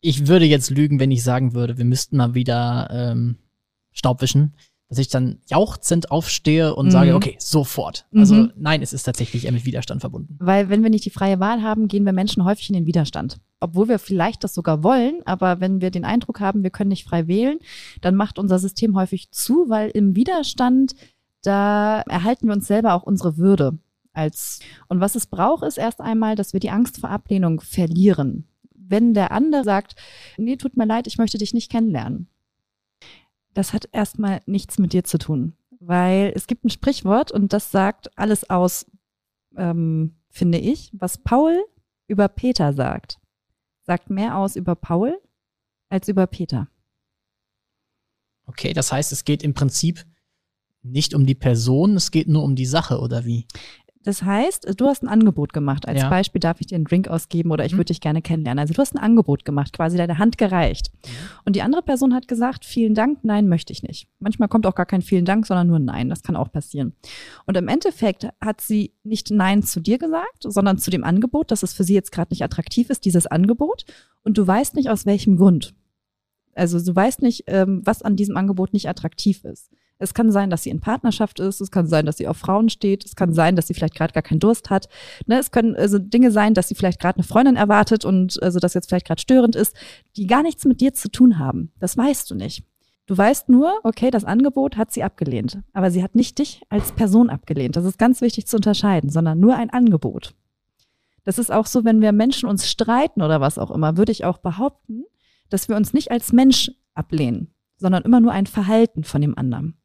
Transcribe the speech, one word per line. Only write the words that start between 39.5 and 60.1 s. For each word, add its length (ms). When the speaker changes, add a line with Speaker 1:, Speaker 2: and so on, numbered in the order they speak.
Speaker 2:
ähm, 600
finde 300
ich, 340
was 260
Paul 460
über 200
Peter 440
sagt. 480
Sagt 280
mehr 260
aus 200
über 180
Paul 440
als 200
über 180
Peter. 420
Speaker 1:
Okay, 260
das 200
heißt, 200
es 120
geht 180
im 120
Prinzip 500
nicht 320
um 100
die 100
Person, 640
es 140
geht 180
nur 140
um 140
die 100
Sache, 340
oder 240
wie? 220
Speaker 2:
Das 200
heißt, 560
du 80
hast 160
ein 60
Angebot 460
gemacht. 340
Als 140
Speaker 1:
Ja. 80
Speaker 2:
Beispiel 280
darf 220
ich 60
dir 80
einen 100
Drink 240
ausgeben 420
oder 140
ich 80
Speaker 1:
Mhm. 60
Speaker 2:
würde 80
dich 160
gerne 180
kennenlernen. 400
Also 140
du 80
hast 120
ein 80
Angebot 440
gemacht, 260
quasi 240
deine 220